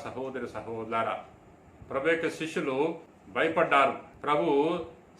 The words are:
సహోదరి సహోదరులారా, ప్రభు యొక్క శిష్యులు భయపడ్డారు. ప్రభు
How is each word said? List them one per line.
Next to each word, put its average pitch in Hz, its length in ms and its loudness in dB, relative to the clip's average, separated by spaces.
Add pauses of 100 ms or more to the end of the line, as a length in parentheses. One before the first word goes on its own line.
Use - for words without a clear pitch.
సహోదరి 123 440 -6
సహోదరులారా, 110 760 -4 (680)
ప్రభు 139 180 -2
యొక్క 165 200 2
శిష్యులు 156 720 -2 (300)
భయపడ్డారు. 139 640 4 (280)
ప్రభు 147 220 2 (760)